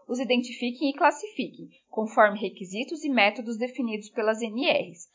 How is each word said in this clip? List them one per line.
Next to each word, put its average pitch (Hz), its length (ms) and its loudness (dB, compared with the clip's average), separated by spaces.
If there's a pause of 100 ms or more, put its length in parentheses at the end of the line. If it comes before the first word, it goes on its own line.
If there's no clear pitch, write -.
os 247 140 -4
identifiquem 247 720 -2
e 277 40 -4
classifiquem, - 760 -2 (200)
conforme 214 500 4
requisitos 208 640 -8
e 285 40 0
métodos 220 480 2
definidos 233 520 -4
pelas 220 320 0
N 233 280 -2
Rs. - 460 -2